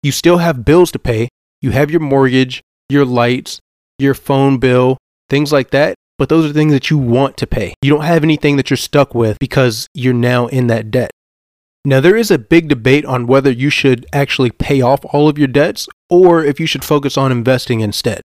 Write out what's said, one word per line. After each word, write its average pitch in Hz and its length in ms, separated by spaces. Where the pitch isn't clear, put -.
You 143 100
still 175 280
have 156 260
bills 170 260
to - 80
pay. 117 300
You 131 100
have 139 180
your 160 120
mortgage, 131 600
your 143 160
lights, 123 560
your 139 160
phone 139 440
bill, 127 400
things 143 240
like 131 160
that. 143 260
But 139 100
those 160 220
are 147 40
things 151 200
that 131 160
you 156 80
want 131 400
to - 100
pay. - 340
You 135 100
don't 151 120
have 165 200
anything 147 340
that 131 120
you're 139 60
stuck - 400
with 113 240
because 127 540
you're 127 200
now 123 340
in 127 200
that 113 240
debt. 120 200
Now, 135 140
there 170 160
is 220 160
a 160 80
big 165 300
debate 135 340
on 127 240
whether 135 240
you 127 180
should 131 440
actually 135 380
pay - 280
off 127 240
all 147 140
of 147 100
your 147 120
debts 143 400
or 175 320
if 147 160
you 165 80
should 143 200
focus 143 320
on 135 120
investing 123 520
instead. 104 400